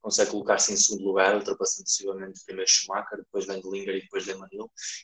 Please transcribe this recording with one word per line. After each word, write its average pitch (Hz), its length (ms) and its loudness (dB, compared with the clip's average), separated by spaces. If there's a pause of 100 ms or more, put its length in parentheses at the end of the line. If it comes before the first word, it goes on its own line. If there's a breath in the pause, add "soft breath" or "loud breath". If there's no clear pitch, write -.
consegue 104 300 2
colocar-se 104 420 2
em 95 40 -2
segundo 98 280 2
lugar, 98 300 6
ultrapassando 98 500 -2
possivelmente 95 600 -4
primeiro 95 240 -2
Schumacher, 101 500 2
depois - 280 -6
Wendlinger 95 480 -6
e 95 60 -4
depois 95 240 -6
Demarill, 95 440 -10 (340 loud breath)